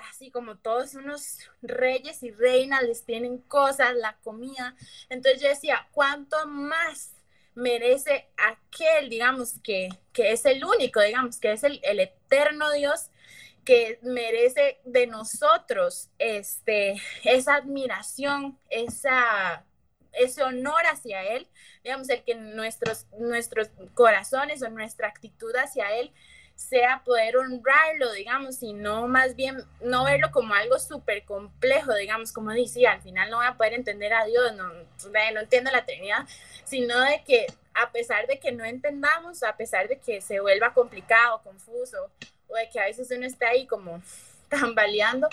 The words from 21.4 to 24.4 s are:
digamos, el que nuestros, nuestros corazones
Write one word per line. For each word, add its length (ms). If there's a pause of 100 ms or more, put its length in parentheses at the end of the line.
digamos, 240
el 160
que 100
nuestros, 720 (120)
nuestros 500 (260)
corazones 680